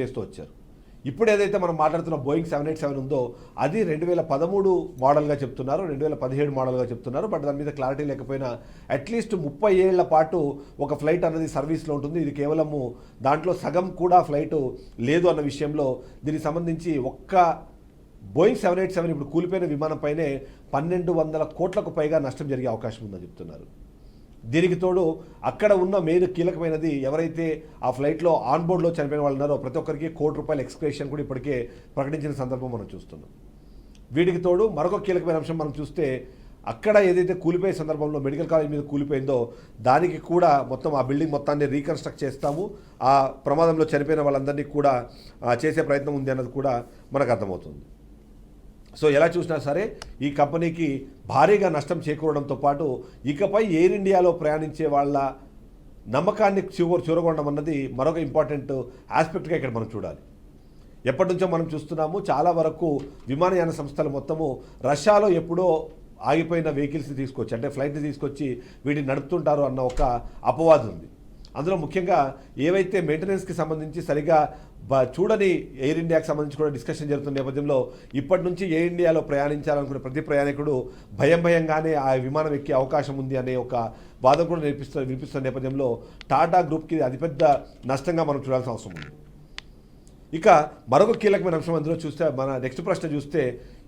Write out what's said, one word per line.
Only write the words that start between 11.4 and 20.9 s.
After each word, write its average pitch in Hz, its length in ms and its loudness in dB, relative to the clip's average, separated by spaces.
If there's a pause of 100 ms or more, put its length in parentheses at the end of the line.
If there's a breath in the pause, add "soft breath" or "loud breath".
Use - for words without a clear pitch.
సర్వీస్లో 147 460 -4
ఉంటుంది. 147 260 -4
ఇది 143 100 -2
కేవలము 147 640 -2 (280 loud breath)
దాంట్లో 156 300 2
సగం 180 380 -2
కూడా 175 320 6
ఫ్లైట్ 147 500 -2 (280 loud breath)
లేదు 160 260 4
అన్న 156 140 4
విషయంలో 143 600 -2 (240 loud breath)
దీనికి 151 200 -4
సంబంధించి 165 540 -2
ఒక్క 165 600 2 (760)
Boeing 208 200 6
సెవెన్ 180 220 2
ఎయిట్ 185 140 -2
సెవెన్ 170 180 -2
ఇప్పుడు 143 180 -4
కూలిపోయిన 175 360 0
విమానంపైనే 151 760 -2 (340 loud breath)
పన్నెండు 170 380 0